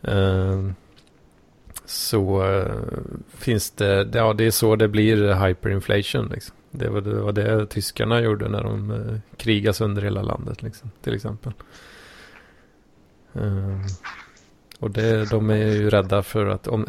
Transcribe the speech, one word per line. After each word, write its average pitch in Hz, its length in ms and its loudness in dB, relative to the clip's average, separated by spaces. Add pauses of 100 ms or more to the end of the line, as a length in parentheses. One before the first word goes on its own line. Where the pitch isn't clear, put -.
Eh, 95 680 0 (1160)
så, 98 640 0
eh, 98 240 -2 (640)
finns 110 340 -2
det, 98 420 2
ja, 113 200 4
det 107 120 2
är 113 60 4
så 110 240 4
det 110 120 4
blir 104 460 4 (140)
hyperinflation, 101 840 0
liksom. - 220 -12 (160)
Det 113 180 -4
var, 104 120 -2
det 104 180 -2
var 101 120 -2
det 107 340 2
tyskarna 110 560 -2
gjorde 107 280 0
när 104 140 -4
de, 107 280 -4
eh, 107 460 -8
krigade 104 360 2
sönder 104 280 0
hela 101 200 -2
landet, - 400 -6
liksom, 110 300 -12 (100)
till 117 140 -4
exempel. 110 380 -8 (1800)
Eh, 98 460 -4 (1000)
och 107 120 -4
det, 110 380 0
de 107 200 2
är 107 60 4
ju 107 340 2
rädda 98 340 2
för 107 220 0
att 101 220 -2
om 110 220 -2